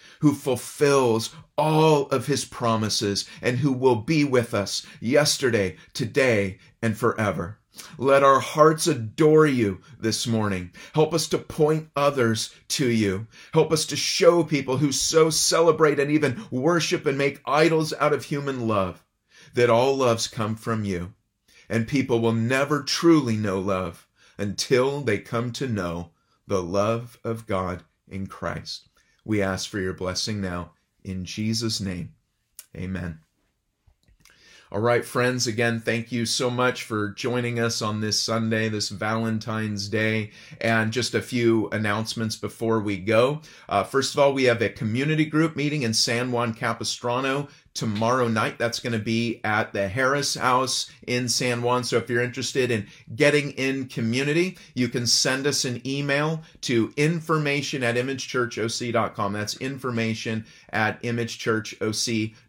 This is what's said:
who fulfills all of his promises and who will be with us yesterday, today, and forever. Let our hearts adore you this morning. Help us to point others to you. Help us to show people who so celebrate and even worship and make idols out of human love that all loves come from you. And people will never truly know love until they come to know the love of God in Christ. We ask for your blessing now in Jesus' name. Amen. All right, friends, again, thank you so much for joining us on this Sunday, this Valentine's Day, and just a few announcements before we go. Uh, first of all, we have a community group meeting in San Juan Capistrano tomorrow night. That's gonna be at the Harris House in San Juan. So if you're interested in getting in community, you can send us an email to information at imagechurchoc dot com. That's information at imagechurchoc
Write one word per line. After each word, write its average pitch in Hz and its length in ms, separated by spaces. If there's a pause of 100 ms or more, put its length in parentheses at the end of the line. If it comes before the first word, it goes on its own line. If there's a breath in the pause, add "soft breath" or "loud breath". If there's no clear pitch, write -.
(200 loud breath)
who 147 140
fulfills 131 1000 (260 loud breath)
all 156 500
of 135 200
his 139 180
promises 107 800 (160 loud breath)
and 123 160
who 135 160
will 123 240
be 147 260
with 127 300
us 101 320 (160 loud breath)
yesterday, 117 760 (180 loud breath)
today, 107 640 (220 soft breath)
and 113 160
forever. 101 600 (380 loud breath)
Let 139 260
our 139 160
hearts 156 480
adore 151 580
you 113 360 (180 loud breath)
this 110 260
morning. 104 460 (240 loud breath)
Help 156 180
us 160 140
to 175 100
point 156 560
others 131 580 (180 loud breath)
to 131 200
you. 107 380 (260 loud breath)
Help 156 200
us 156 140
to - 80
show 170 480
people 135 340
who 143 160
so 160 360
celebrate 156 720
and 139 100
even 147 400
worship 156 560
and 139 120
make 143 280
idols 160 540
out 147 140
of 135 100
human 139 420
love 98 380 (500 soft breath)
that 120 160
all 127 280
loves 120 300
come 110 280
from 110 300
you. 90 280 (560 soft breath)
And 113 160
people 127 360
will 113 120
never 135 480
truly 143 540
know 101 240
love 92 480 (300 soft breath)
until 127 640
they 107 180
come 120 320
to 131 160
know 87 460 (340)
the 95 160
love 107 640
of 113 200
God 92 380 (240)
in 95 200
Christ. - 600 (380)
We 107 160
ask 95 280
for 107 80
your 92 160
blessing 92 460
now 87 320 (320)
in 92 220
Jesus' 110 560
name. 90 320 (640)
Amen. 92 440 (1500 soft breath)
All 101 100
right, 120 240
friends, 123 440
again, 117 320
thank 113 320
you 117 140
so 123 240
much 123 340
for 107 260
joining 120 480
us 117 240
on 107 200
this 107 180
Sunday, 113 480
this 107 220
Valentine's 110 960
Day, 110 440 (280 loud breath)
and 110 320
just 117 240
a 107 60
few 113 480
announcements 107 640
before 113 460
we 101 160
go. 113 440 (280 loud breath)
Uh, 98 140
first 131 300
of 143 60
all, 139 140
we 135 100
have 117 180
a 101 80
community 143 560
group 156 300
meeting 147 280
in 113 100
San 123 400
Juan 117 200
Capistrano 123 920 (260 loud breath)
tomorrow 117 540
night. 110 300
That's 117 220
gonna 117 180
be 113 460
at 107 280
the 98 160
Harris 131 460
House 127 560 (160 loud breath)
in 123 240
San 120 320
Juan. 123 220
So 120 140
if 110 120
you're 120 140
interested 123 480
in 107 160 (280 loud breath)
getting 147 360
in 135 340
community, 143 720 (160 loud breath)
you 123 160
can 120 160
send 131 400
us 143 180
an 120 240
email 143 540 (200 loud breath)
to 113 360
information 151 840
at 117 120
imagechurchoc 123 960
dot 110 220
com. 101 200
That's 104 240
information 117 920 (240 loud breath)
at 107 320
imagechurchoc 110 1300 (160 soft breath)